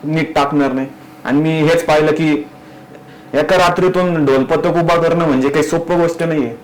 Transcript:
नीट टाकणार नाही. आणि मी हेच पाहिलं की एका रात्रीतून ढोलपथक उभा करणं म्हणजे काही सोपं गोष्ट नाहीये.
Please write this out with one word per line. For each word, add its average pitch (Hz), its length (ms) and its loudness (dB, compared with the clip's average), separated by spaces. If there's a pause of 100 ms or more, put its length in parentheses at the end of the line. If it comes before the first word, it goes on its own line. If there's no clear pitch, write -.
नीट 156 320 -4
टाकणार 143 360 0
नाही. 131 160 -4 (380)
आणि 139 160 0
मी 160 200 0
हेच 165 240 2
पाहिलं 151 260 2
की 151 380 -2 (840)
एका 151 240 2
रात्रीतून 180 680 2
ढोलपथक 151 580 0
उभा 170 180 2
करणं 165 240 0
म्हणजे 135 240 2
काही 151 140 0
सोपं 165 360 -2
गोष्ट 170 240 -2
नाहीये. 147 400 -2